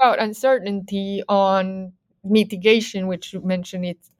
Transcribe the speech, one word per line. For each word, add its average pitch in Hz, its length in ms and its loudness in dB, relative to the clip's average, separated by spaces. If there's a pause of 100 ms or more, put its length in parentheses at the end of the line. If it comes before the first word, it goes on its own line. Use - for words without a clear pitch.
about 247 200 4
uncertainty 202 1080 -2
on 190 640 0 (320)
mitigation, 202 840 2
which 180 260 -6
you 185 80 -8
mentioned, 180 440 -4
it's 175 240 -10 (100)